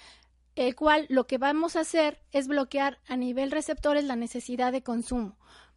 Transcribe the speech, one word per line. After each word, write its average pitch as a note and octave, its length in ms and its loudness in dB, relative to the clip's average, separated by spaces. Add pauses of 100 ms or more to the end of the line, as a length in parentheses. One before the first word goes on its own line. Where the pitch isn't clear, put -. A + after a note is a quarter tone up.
(560)
el B3 200 0
cual D4+ 340 4
lo B3+ 180 2
que C4 100 0
vamos D4+ 380 0
a E4 60 2
hacer D#4 380 0 (120)
es C#4 160 0
bloquear C#4 600 0
a B3+ 80 -6
nivel B3+ 360 -2
receptores D4 540 0
la C4+ 100 -2
necesidad B3 560 -4
de B3+ 100 -2
consumo. A#3 560 -4 (400)